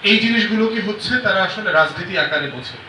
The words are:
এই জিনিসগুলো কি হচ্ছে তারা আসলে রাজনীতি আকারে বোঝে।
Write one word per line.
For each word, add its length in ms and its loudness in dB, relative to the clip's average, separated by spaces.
এই 140 6
জিনিসগুলো 480 2
কি 160 -2
হচ্ছে 240 -4
তারা 220 2
আসলে 220 -6
রাজনীতি 440 2
আকারে 300 -2
বোঝে। 240 -12